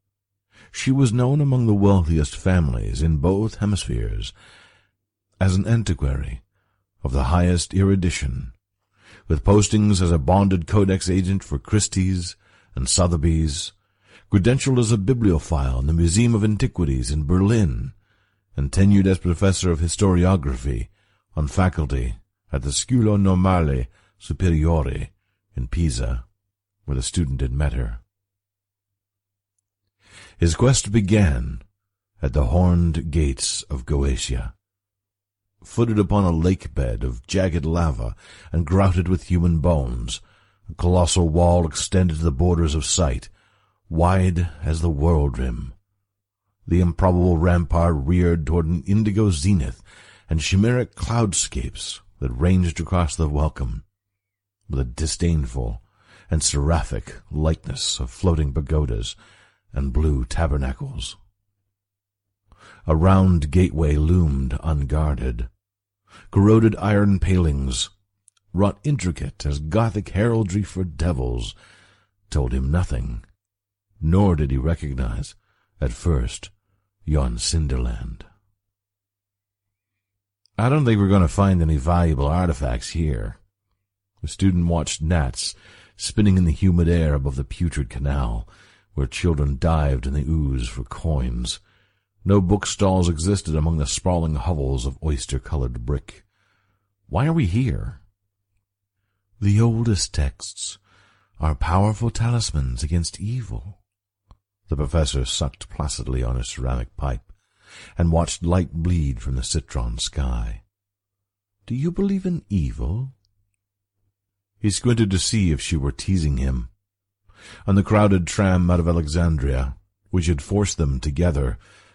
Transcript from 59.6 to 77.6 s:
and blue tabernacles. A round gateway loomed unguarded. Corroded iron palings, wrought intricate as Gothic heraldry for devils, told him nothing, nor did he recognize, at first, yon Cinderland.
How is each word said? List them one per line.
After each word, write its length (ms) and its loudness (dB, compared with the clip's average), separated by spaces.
and 200 -4
blue 320 0
tabernacles. 920 -4
A 100 4
round 540 4
gateway 460 2
loomed 640 2
unguarded. 840 -2
Corroded 460 6
iron 420 2
palings, 720 0
wrought 300 0
intricate 640 -4
as 120 -4
Gothic 520 -2
heraldry 520 0
for 220 -8
devils, 720 -4
told 220 -2
him 180 -2
nothing, 540 -4
nor 360 4
did 140 0
he 60 0
recognize, 800 -4
at 120 -2
first, 580 -2
yon 340 0
Cinderland. 840 -4